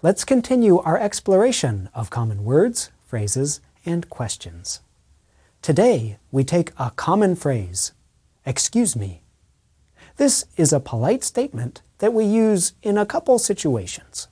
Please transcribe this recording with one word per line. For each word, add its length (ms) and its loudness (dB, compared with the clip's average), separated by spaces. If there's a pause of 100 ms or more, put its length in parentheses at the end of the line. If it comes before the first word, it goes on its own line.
Let's 200 2
continue 540 4
our 220 0
exploration 960 0
of 160 -6
common 320 -4
words, 480 2 (120)
phrases, 560 -4 (280)
and 200 -4
questions. 760 -10 (800)
Today, 560 2 (120)
we 120 2
take 340 0
a 140 -6
common 440 2
phrase, 560 -4 (540)
"Excuse 500 -2
me." 280 -8 (960)
This 280 2 (120)
is 140 4
a 80 2
polite 440 -2
statement 580 -6 (160)
that 160 0
we 100 2
use 500 2 (100)
in 160 0
a 80 2
couple 320 2
situations. 920 -4